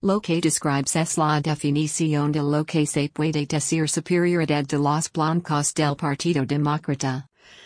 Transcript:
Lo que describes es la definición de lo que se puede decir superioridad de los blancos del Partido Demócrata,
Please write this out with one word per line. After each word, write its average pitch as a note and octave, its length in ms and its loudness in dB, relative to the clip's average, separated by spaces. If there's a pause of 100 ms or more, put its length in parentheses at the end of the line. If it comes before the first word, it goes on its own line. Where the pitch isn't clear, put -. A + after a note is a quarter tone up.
Lo G3 180 2
que E3+ 220 0
describes D3 540 0
es D#3+ 220 0
la D3+ 220 2
definición D3+ 920 0
de D3+ 100 0
lo D3 240 0
que D3+ 220 0
se D3 220 -2
puede D3+ 360 -2
decir D#3 420 0
superioridad E3 760 0
de C#3+ 140 -2
los D3 300 2
blancos D#3 640 0
del D3 220 2
Partido D3 500 0
Demócrata, C#3+ 840 -2 (380)